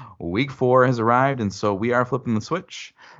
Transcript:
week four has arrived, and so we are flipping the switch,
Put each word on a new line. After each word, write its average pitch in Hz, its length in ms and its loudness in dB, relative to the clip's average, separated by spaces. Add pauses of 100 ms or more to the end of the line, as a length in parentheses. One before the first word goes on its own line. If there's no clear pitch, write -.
(200)
week 101 300 -2
four 127 360 4
has 127 140 2
arrived, 123 420 2
and 98 120 -2
so 104 200 0
we 110 180 -2
are 123 140 2
flipping 123 280 -4
the 107 80 0
switch, - 520 -10 (260)